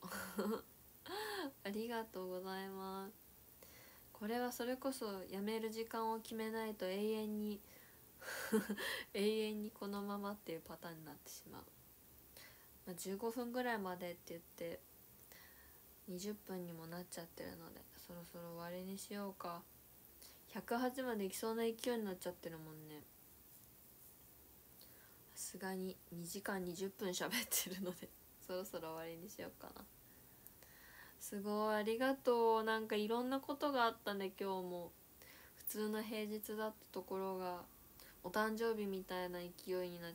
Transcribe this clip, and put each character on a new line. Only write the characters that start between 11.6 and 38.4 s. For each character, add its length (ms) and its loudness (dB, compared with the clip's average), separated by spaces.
う。 40 -14
ま 60 -4
あ、 40 -2
十 200 -2
五 140 2
分 220 0
ぐ 100 2
ら 120 4
い 40 2
ま 160 0
で 160 -4
っ 60 -4
て 40 -18
言 80 -6
っ 20 -10
て、 400 -6
二 80 -2
十 160 -2
分 200 -4
に 60 -6
も 160 -8
な 120 -4
っ 80 -6
ち 120 -6
ゃ 20 -6
っ 40 -8
て 180 -8
る 60 -4
の 220 -10
で、 80 -12
そ 80 -12
ろ 120 -8
そ 140 -12
ろ 180 -6
終 20 -6
わ 120 -4
り 140 -4
に 140 -4
し 160 -6
よ 140 -2
う 120 -6
か。 220 -4
百 240 2
八 260 4
ま 120 2
で 100 2
い 60 2
き 60 -4
そ 160 2
う 20 2
な 80 4
勢 320 4
い 40 2
に 60 0
な 80 0
っ 40 -2
ち 100 -8
ゃ 40 2
っ 20 -6
て 180 -8
る 80 -8
も 140 -10
ん 160 -12
ね。 160 -12
さ 180 -6
す 60 -8
が 140 -2
に 240 0
二 160 -4
時 160 -4
間 220 0
二 100 -2
十 160 0
分 200 0
喋 180 2
っ 20 0
て 260 2
る 80 -4
の 100 0
で、 160 -10
<laughs> 180 -20
そ 100 -4
ろ 100 0
そ 160 -4
ろ 140 -4
終 20 -4
わ 100 -6
り 100 -6
に 140 -10
し 80 -10
よ 180 -6
う 60 -14
か 60 -10
な。 160 -12
す 200 -2
ご 320 4
い、 40 6
あ 60 6
り 140 4
が 200 6
と 400 8
う。 80 6
な 160 6
ん 80 -2
か 80 4
い 100 6
ろ 160 4
ん 80 2
な 80 4
こ 160 0
と 160 4
が 140 6
あ 60 8
っ 140 -4
た 100 2
ね、 240 0
今 240 2
日 60 -2
も。 220 -4
普 100 -18
通 260 0
の 120 2
平 220 -2
日 320 -2
だ 120 2
っ 40 -2
た 140 -18
と 160 -4
こ 160 -2
ろ 200 2
が、 260 -2
お 60 -2
誕 280 4